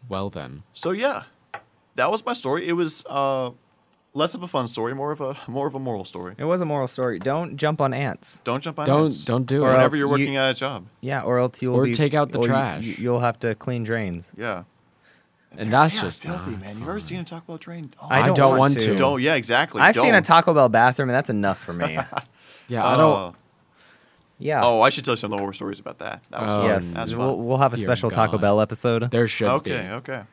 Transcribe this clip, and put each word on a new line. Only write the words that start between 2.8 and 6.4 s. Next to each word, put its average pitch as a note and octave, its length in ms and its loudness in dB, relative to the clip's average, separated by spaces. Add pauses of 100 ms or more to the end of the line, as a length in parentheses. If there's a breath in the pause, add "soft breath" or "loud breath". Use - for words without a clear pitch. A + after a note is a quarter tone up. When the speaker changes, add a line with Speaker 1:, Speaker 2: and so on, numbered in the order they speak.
Speaker 2:
uh, C3+ 440 -2 (600)
less D#3 220 -2
of F3 80 -14
a F3+ 60 -14
fun B2+ 200 -4
story, A#2 260 -6
more C#3+ 180 -6
of D3+ 100 -10
a, C3 140 -8 (100)
more C3+ 200 -4
of C#3 80 -6
a C3+ 40 -8
moral A#2 260 -6
story. F#2 320 -14
Speaker 3:
It C#3+ 80 -8